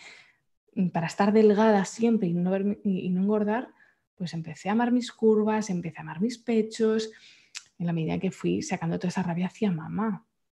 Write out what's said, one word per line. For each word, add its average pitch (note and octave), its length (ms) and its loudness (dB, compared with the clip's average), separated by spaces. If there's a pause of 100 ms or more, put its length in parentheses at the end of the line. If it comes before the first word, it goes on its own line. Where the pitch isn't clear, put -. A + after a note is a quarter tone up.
(920)
para E3 140 -2
estar G3+ 260 2
delgada G#3+ 520 6
siempre A3+ 440 0
y E3+ 40 0
no F3 180 0
verme, G3 320 -2
y, F#3+ 160 0
y F#3 100 -4
no F#3 120 0
engordar, G#3+ 480 0 (460)
pues E3+ 180 -8
empecé E3 360 -8
a G#3 40 0
amar A#3+ 180 0
mis A#3+ 200 -2
curvas, G#3+ 580 2
empecé F3 280 -6
a D#3+ 40 -12
amar D#3 200 -8
mis B3 160 -2
pechos, A3 720 0 (680)
en E3+ 100 -4
la E3+ 60 -2
medida E3+ 260 -2
que F#3 120 -2
fui F3+ 300 -2
sacando F3 380 -4
toda F3+ 100 -2
esa F#3 140 -2
rabia F3+ 240 -2
hacia G#3 240 -2
mamá. E3+ 540 -4 (280)